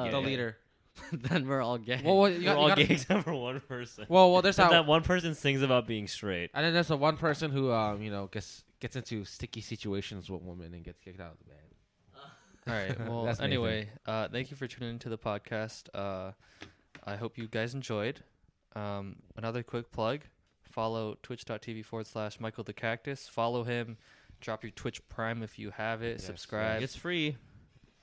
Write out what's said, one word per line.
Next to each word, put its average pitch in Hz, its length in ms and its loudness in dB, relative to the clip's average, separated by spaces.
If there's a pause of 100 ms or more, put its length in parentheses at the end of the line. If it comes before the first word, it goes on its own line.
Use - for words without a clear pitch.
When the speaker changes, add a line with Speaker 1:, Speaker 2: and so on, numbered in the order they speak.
Speaker 1:
gay. 117 60 -2
Speaker 2:
The 139 60 0
Speaker 3:
okay. 135 100 0
Speaker 2:
leader. 123 340 -4
Speaker 3:
<laughs> - 520 -20
Then 135 340 -2
we're 135 140 2
all 123 160 0
gay. 120 260 -2
Speaker 2:
Well, 180 140 6
well, 196 140 8
you 175 80 -2
Speaker 1:
We're 175 60 -4
Speaker 2:
got, 180 120 4
Speaker 1:
all 147 60 6
Speaker 2:
you 151 60 8
gotta 185 160 8
Speaker 1:
gay - 80 4
<laughs> - 20 6
except 165 280 2
for 165 100 -2
one 127 280 -4
person. 123 480 -10
Speaker 2:
Well, 180 240 10
well, 180 80 8
there's 190 180 4
Speaker 1:
And 185 100 10
Speaker 2:
that - 20 8
Speaker 1:
that 170 140 10
one 156 180 8
person 170 320 2
sings 139 260 2
about 127 260 6
being 107 200 -2
straight. 90 460 -2
Speaker 2:
And 147 120 0
then 165 80 2
there's 170 160 4
the 156 80 2
one 151 180 4
person 151 360 0
who, 135 200 2
um, 107 300 2
you 107 100 -6
know, 101 160 -6
gets, - 360 -10 (180)
gets 123 160 -8
into 113 260 -6
sticky - 380 -12
situations 101 680 -8
with 90 120 -8
women 87 320 -14
and 85 100 -16
gets 87 160 -16
kicked 92 220 -18
out 85 100 -14
of 80 60 -20
the - 80 -20
band. 73 140 -20 (1080)
Speaker 4:
All 117 60 -4
right. 107 360 -4
Speaker 2:
<laughs> - 0 -
Speaker 4:
Well, 117 140 -4
Speaker 2:
That's 117 160 -2
Nathan. 135 140 -2
Speaker 4:
anyway, 110 360 -2 (160)
uh, 110 220 -2
thank 127 240 -8
you 143 60 -14
for 135 100 -8
tuning 120 220 -10
into 117 180 -10
the 113 100 -6
podcast. 110 760 -6
Uh, 95 400 -6 (720)
I 101 100 -8
hope 113 220 -8
you 113 100 -8
guys 117 260 -4
enjoyed. 123 460 -4 (560)
Um, 101 420 -8 (200)
another 113 260 -4
quick 117 280 -8
plug. 120 300 -2 (420)
Follow 113 600 -4
twitch - 220 -12
dot 110 160 -8
T 117 120 -10
V 110 80 -8
forward 110 260 -10
slash 107 320 -8
Michael 113 260 -8
the 107 80 -10
Cactus. 120 540 -6
Follow 120 360 -2
him. 117 340 -6 (440)
Drop 110 220 -8
your 110 80 -12
Twitch - 380 -10
Prime 113 340 -4
if 107 140 -12
you 107 140 -10
have 110 320 -4
it. 117 140 -4
Speaker 2:
Yes, - 80 -12
Speaker 4:
Subscribe. 110 580 -2
Speaker 1:
It's 135 120 -8
free. 160 420 -2 (640)